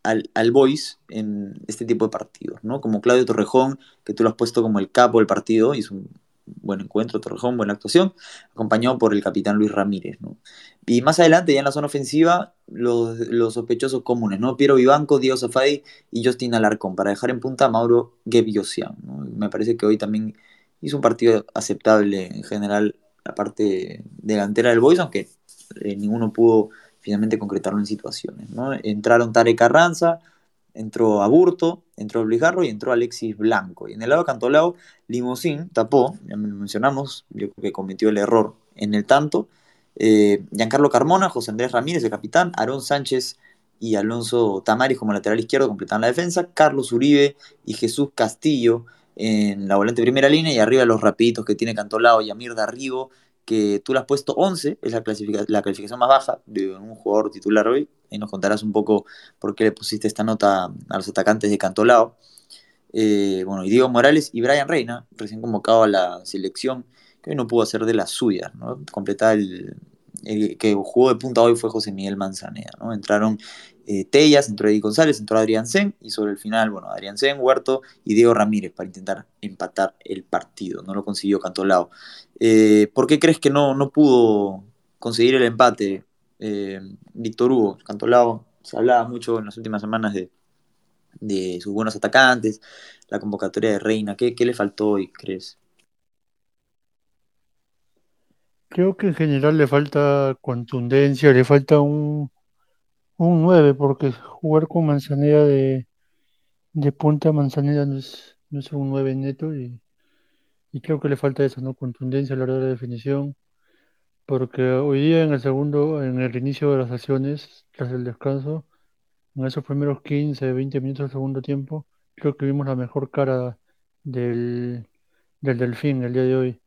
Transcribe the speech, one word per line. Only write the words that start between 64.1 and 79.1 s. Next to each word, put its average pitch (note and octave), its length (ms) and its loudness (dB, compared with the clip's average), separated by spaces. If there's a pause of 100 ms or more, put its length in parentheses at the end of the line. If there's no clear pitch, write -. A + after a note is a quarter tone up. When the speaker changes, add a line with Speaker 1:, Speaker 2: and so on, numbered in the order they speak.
Speaker 1:
y A#2 80 -4
Brian C#3 260 0
Reina, B2 480 -4
recién A2 260 -12
convocado A2+ 420 2
a A2 40 6
la F2+ 380 0
selección, B2 600 -8 (380)
que D#3 80 -10
hoy D3+ 40 -4
no B2 120 -4
pudo A#2 160 2
hacer A2 220 -2
de A2+ 80 0
las G2 180 -2
suyas, F#2+ 420 -4
¿no? B2 280 -12 (100)
Completar G#2 460 0
el, F#2 400 -8 (480)
el G#2+ 320 -4
que G#2+ 180 2
jugó A#2 340 2
de A#2+ 100 0
punta A#2+ 220 0
hoy A#2 140 6
fue A2+ 140 -6
José G#2+ 220 -6
Miguel G2 260 -8
Manzaneda, - 600 -12
¿no? A2+ 140 -10
Entraron, G#2 460 0 (460)
eh, G2 200 -4
Tellas, C#3+ 440 6
entró G#2 180 -2
Eddie G#2+ 140 2
González, A2 380 2
entró A2 180 -2
Adrián A2 300 0
Sen, G3+ 340 0
y A2 80 -20
sobre G#2 220 -4
el G2+ 60 -8
final, A2 320 -2
bueno, G2 200 -12
Adrián G2 280 -12
Sen, C#3 220 0
Huerto C3 420 2 (220)
y G#2+ 100 -2
Diego A#2 200 6
Ramírez G#2 400 0
para F#2 140 -10
intentar F#2+ 380 -10 (160)